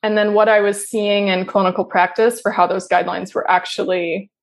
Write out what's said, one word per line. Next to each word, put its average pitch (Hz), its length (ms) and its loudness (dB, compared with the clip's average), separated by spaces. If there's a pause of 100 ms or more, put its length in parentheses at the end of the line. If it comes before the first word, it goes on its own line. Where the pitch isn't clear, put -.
and 214 160 0
then 208 160 0
what 214 140 4
I 214 120 6
was 202 260 -2
seeing 202 420 0
in 185 180 -2
clinical 190 380 0
practice 220 560 0
for 202 100 -2
how 180 160 2
those 185 220 -4
guidelines 180 460 -2
were - 140 -4
actually 180 800 -2 (120)